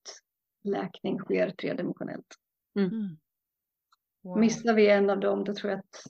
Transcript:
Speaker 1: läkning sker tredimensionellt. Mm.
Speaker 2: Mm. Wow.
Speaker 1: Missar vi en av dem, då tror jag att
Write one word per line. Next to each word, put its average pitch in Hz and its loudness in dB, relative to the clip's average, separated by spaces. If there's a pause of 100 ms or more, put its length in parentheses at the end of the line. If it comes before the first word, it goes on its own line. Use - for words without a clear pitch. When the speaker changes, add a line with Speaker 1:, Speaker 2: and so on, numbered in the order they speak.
(640)
Speaker 1:
läkning 196 -4
sker 190 0
tredimensionellt. - -6 (520)
Mm. 196 2
Speaker 2:
Mm. 202 -6 (1040)
Wow. 185 -4
Speaker 1:
Missar 226 2
vi 208 6
en 202 6
av 196 0
dem, 202 0
då 202 -4
tror 202 -6
jag 196 -4
att - -18